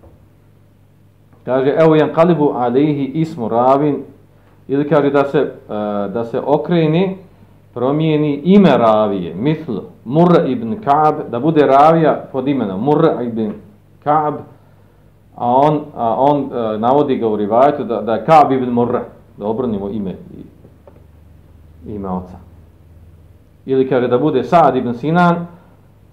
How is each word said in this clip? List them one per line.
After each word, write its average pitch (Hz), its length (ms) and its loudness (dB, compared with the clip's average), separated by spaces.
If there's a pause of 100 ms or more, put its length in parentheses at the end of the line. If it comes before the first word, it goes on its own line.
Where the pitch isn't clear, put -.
(1400)
Kaže, 131 340 0
evo 160 180 6
yanqalibu 151 580 2
alejhi 135 500 0
ismu 131 440 -6
ravin, 135 540 2 (680)
ili 143 200 -4
kaže 143 220 2
da 139 140 2
se, - 280 -2 (160)
a, 104 460 -4
da 117 100 -6
se 117 160 -6
okrene, 165 760 -2 (580)
promijeni 147 720 -2
ime 180 320 6
ravije, 104 580 0
misl 131 440 -4 (260)
Murra 156 420 4
ibn 113 380 -4
Ka'b, 151 460 0
da 120 100 -4
bude 151 260 2
ravija 147 640 4
pod 135 160 -4
imenom 107 360 -2
Murra 151 380 2
ibn 110 300 -4 (520)
Ka'b, 151 300 0 (1000)
a 120 100 -6
on, 143 340 2 (160)
a 113 220 -2
on, 143 340 0
e, 110 260 -4
navodi 131 380 2
ga 110 120 -2
u 107 80 -2
rivajetu 120 480 0
da, 107 180 -4
da 110 120 -4
je - 120 -4
Ka'b 147 260 6
ibn 123 180 -2
Murra, 120 320 -2 (340)
da 104 100 -10
obrnimo 110 420 -4
ime, 98 280 -8 (1700)
ime 101 220 -10
oca. 92 280 -8 (1300)
Ili 131 220 0
kaže 123 200 0
da 123 100 0
bude 139 240 0
Sa'd 147 340 2
ibn 120 180 -2
Sinan, 170 520 0 (680)